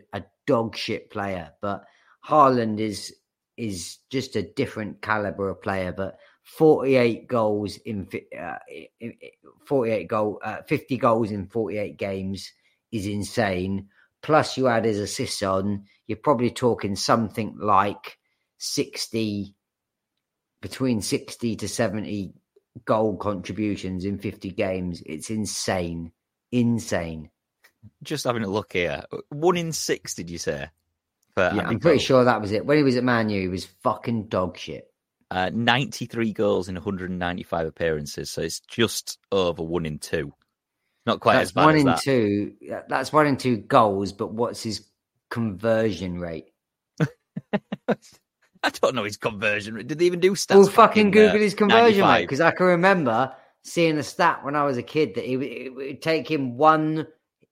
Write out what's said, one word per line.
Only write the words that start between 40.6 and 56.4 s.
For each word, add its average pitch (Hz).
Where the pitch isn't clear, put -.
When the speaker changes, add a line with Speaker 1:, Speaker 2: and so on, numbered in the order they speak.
Speaker 2:
Not 113
quite 113
Speaker 1:
That's -
Speaker 2:
as -
bad -
Speaker 1:
one 156
Speaker 2:
as 151
Speaker 1:
in 135
Speaker 2:
that. 82
Speaker 1:
two. 104
That's 135
one 151
in 139
two 123
goals, 101
but 95
what's 107
his 107
conversion 104
rate? 85
Speaker 2:
<laughs> -
I -
don't -
know 113
his 104
conversion 104
rate. 113
Did 151
they 175
even 175
do 185
stats -
Speaker 1:
Well, 196
Speaker 2:
back 196
Speaker 1:
fucking 214
Speaker 2:
in, 190
Speaker 1:
Google 214
Speaker 2:
uh, 214
Speaker 1:
his 214
conversion 220
rate, 233
Speaker 2:
ninety-five? 175
Speaker 1:
'cause 135
I 165
can 180
remember 170
seeing 165
a 143
stat 165
when 143
I 147
was 139
a 120
kid 151
that 117
he 127
would, 131
it 123
would 135
take 160
him 131